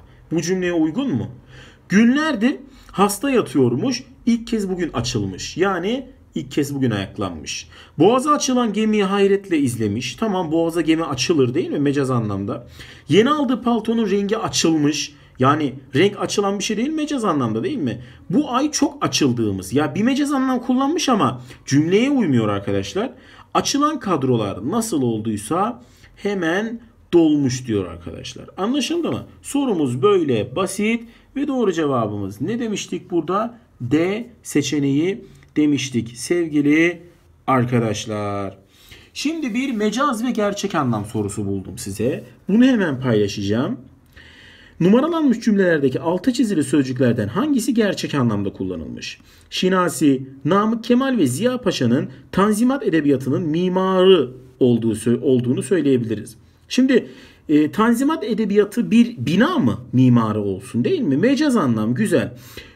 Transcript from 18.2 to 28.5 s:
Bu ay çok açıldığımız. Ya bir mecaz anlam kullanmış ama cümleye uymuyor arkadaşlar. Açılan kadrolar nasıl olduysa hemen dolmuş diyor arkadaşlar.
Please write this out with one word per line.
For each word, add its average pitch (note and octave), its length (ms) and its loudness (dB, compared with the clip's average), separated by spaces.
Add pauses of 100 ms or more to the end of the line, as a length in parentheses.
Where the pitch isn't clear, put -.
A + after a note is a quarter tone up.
Bu C4 220 0
ay C#4+ 200 0
çok - 340 -2
açıldığımız. G#2+ 680 -2
Ya C#3+ 220 0
bir G3 80 -2
mecaz C#4 280 0
anlam C4 300 0
kullanmış C#4 480 0
ama F3+ 320 0 (240)
cümleye F3 440 2
uymuyor D3+ 380 2
arkadaşlar. G2+ 640 -4 (420)
Açılan D4 460 0
kadrolar A#2+ 680 -2
nasıl G#3 320 -2
olduysa A#2 840 -4 (320)
hemen G3+ 640 -4 (340)
dolmuş D3 540 2
diyor G2+ 180 -2
arkadaşlar. E2+ 600 -14 (120)